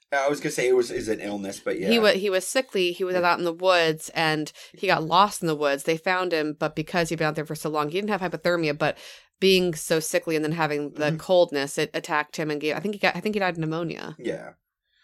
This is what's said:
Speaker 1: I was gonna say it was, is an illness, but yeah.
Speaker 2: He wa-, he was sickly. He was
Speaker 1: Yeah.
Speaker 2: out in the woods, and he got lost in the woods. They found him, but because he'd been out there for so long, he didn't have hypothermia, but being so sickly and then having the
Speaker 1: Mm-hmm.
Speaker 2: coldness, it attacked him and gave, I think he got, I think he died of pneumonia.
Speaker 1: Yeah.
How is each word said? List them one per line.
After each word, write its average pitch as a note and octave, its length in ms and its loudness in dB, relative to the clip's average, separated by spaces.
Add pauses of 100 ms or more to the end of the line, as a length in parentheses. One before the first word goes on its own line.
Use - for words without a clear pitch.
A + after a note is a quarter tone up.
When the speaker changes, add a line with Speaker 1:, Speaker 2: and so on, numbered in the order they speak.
(120)
Speaker 1:
I C#3 160 2
was D3 120 0
gonna D3+ 120 -4
say B2+ 160 0
it B2+ 80 4
was, A#2+ 140 2
is A#2 180 -6
an G#2+ 120 -2
illness, G2+ 400 -8
but - 200 -4
yeah. - 100 -4
Speaker 2:
He A3+ 100 6
wa-, G#3 140 6
he F#3+ 180 -2
was F#3 160 0
sickly. G3 460 0
He F#3 100 -6
was F3+ 100 -2
Speaker 1:
Yeah. F3+ 80 0 (100)
Speaker 2:
out E3+ 60 2
in F3 80 -2
the E3+ 80 0
woods, E3 640 2
and D#3 360 0 (240)
he G3+ 120 -6
got D#3+ 160 4
lost F3+ 400 4
in F3 40 0
the D#3 80 0
woods. C#3+ 280 0
They D#3+ 140 0
found F#3 360 0
him, D3+ 240 0
but D#3 180 -2
because D#3+ 340 -2
he'd E3 100 -2
been D#3+ 80 2
out D3+ 80 -2
there D3+ 100 -4
for D#3 80 -8
so D#3 160 -6
long, D3+ 200 0
he F3+ 120 -2
didn't G#3 80 -2
have G3 120 -2
hypothermia, E3 540 0
but D3+ 220 0 (420)
being F#3 340 4
so D#3+ 260 0
sickly E3+ 360 -2
and D#3 80 0
then D3+ 80 0
having D3 420 -2
the D3 120 -2
Speaker 1:
Mm-hmm. D3+ 120 0
Speaker 2:
coldness, E3 600 2
it D#3 160 0
attacked D#3 440 -4
him D3+ 140 -2
and D3 80 -4
gave, D3+ 160 -2
I - 40 -6
think G3+ 160 -4
he G3 40 -14
got, - 160 2
I F3 60 -6
think G#3+ 140 -2
he - 40 -2
died F#3 140 0
of E3+ 60 -12
pneumonia. D#3+ 600 -6
Speaker 1:
Yeah. - 320 -8 (520)